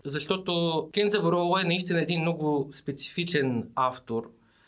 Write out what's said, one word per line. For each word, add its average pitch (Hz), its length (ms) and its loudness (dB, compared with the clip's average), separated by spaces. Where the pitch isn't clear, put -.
защото 165 880 -2
Кензабуро 202 440 2
Оe 175 260 2
е 175 40 0
наистина 175 360 2
един 170 180 0
много 151 520 0
специфичен 139 1040 -2
автор, 127 560 -2